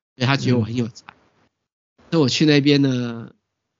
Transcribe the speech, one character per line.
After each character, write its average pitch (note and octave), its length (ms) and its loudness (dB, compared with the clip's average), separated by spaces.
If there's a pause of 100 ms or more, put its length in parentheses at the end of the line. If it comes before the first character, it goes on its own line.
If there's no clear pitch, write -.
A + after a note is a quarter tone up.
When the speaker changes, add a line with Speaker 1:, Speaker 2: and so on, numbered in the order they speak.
(160)
Speaker 1:
所 B2+ 80 -6
以 - 20 -2
他 C3+ 100 0
觉 C3 160 -2
得 B2 60 2
我 A2+ 80 0
很 A2+ 100 -10
有 A#2+ 120 -4
才。 - 200 -18
Speaker 2:
嗯。 - 80 -20 (960)
Speaker 1:
所 E3 80 0
以 - 20 4
我 C#3 60 2
去 D#3 180 0
那 D3 160 4
边 C#3+ 200 2
呢， A#2+ 500 -4 (480)